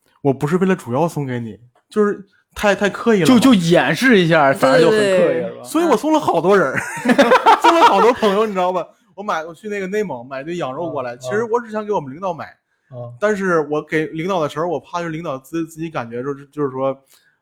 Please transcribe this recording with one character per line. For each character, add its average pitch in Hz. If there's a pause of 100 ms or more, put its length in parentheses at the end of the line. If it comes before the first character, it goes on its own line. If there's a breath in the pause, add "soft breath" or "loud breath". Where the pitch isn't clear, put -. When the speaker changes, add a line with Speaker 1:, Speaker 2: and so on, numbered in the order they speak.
(200)
Speaker 1:
我 139
不 139
是 160
为 190
了 185
主 120
要 156
送 147
给 123
你， 110 (300)
就 214
是 202 (300)
太， 208
太 196
刻 220
意 180
了 151
嘛。 262
Speaker 2:
就， 233
就 262
掩 165
饰 226
一 170
下， 151
反 -
正 -
就 -
很 214
刻 214
意 202
了， 190
Speaker 3:
对， -
对， 143
对。 117
Speaker 2:
是 120
吧？ -
Speaker 1:
所 320
以 -
我 285
送 311
了 302
好 -
多 196
人 160
儿， 123 (400)
<laughs> 392
送 339
了 330
好 196
多 220
朋 220
友， 214
你 208
知 190
道 180
吧？ 180 (300)
我 196
买， 170
我 170
去 214
那 208
个 190
内 208
蒙 127
买 135
堆 170
羊 139
肉 165
过 143
来， 123
Speaker 4:
嗯， 123
Speaker 1:
其 127
实 214
我 233
只 226
想 214
给 208
我 190
们 135
领 165
导 190
买， 127 (480)
Speaker 4:
嗯。 120
Speaker 1:
但 208
是 190 (100)
我 151
给 156
领 160
导 190
的 147
时 147
候， 175
我 156
怕 175
就 170
领 160
导 143
自-， 165
自 160
己 165
感 131
觉 120
就 143
是， 143
就 147
是 135
说， 131 (460)